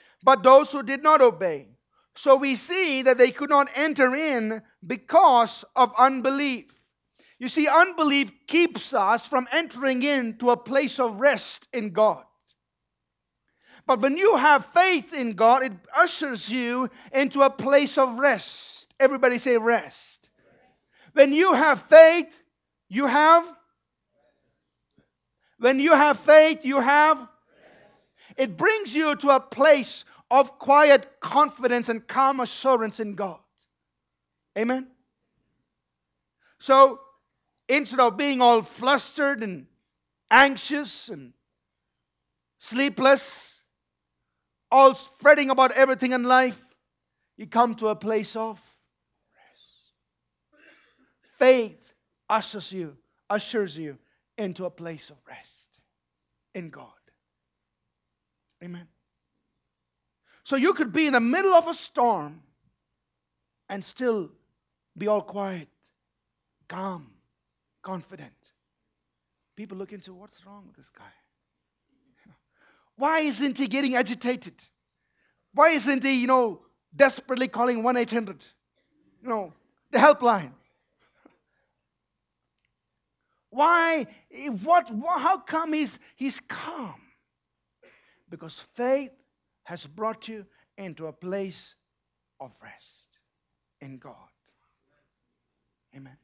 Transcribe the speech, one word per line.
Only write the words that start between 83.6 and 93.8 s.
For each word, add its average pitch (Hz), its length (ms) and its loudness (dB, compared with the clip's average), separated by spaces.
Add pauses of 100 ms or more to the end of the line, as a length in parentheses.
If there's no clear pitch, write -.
what, 339 280 0
wha-, 302 260 -6
how 320 200 -2
come 320 340 -8
he's, 302 260 -6 (200)
he's 262 240 -10
calm?" 294 600 -16 (1300)
Because 156 300 -20 (160)
faith 262 380 -4 (500)
has 175 220 -18
brought 214 420 -12
you 220 180 -18 (320)
into 160 300 -16
a 151 60 -16
place 190 640 -14 (640)
of 131 120 -20 (100)
rest - 560 -20 (640)
in 135 200 -20